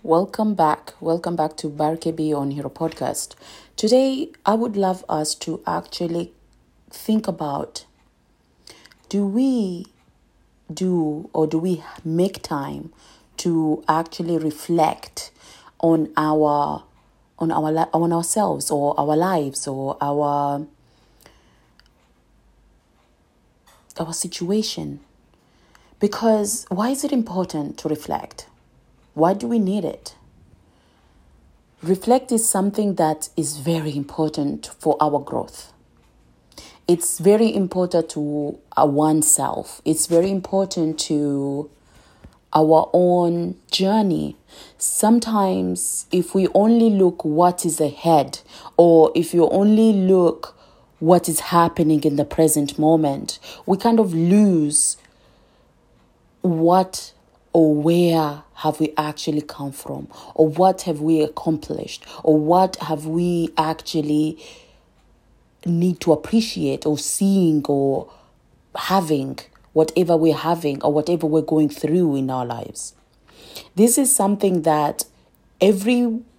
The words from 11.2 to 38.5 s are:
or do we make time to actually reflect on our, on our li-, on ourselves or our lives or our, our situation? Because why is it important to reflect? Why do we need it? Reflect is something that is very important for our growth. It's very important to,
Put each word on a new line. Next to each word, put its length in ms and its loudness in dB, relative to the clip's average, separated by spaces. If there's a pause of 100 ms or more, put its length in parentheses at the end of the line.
or 120 2
do 140 -2
we 240 -4 (200)
make 380 -2
time 500 -8 (460)
to 500 -2
actually 520 -2
reflect 920 -4 (480)
on 400 2
our, 640 0 (560)
on 140 -2
our 200 -2
li-, 220 0
on 180 2
ourselves 600 -2
or 280 0
our 160 0
lives 520 -2
or 340 -6
our, 640 -2 (3250)
our 140 -6
situation? 840 -6 (1000)
Because 680 0
why 200 -2
is 140 -4
it 80 -2
important 680 -4
to 100 -10
reflect? 600 -8 (680)
Why 200 2
do 140 -6
we 120 0
need 240 -2
it? 320 -10 (1700)
Reflect 480 0
is 160 0
something 480 -2
that 400 -2
is 220 -4
very 380 -4
important 720 -4 (120)
for 220 2
our 180 0
growth. 540 -10 (1120)
It's 320 0
very 340 4
important 580 -2
to, 460 -6 (200)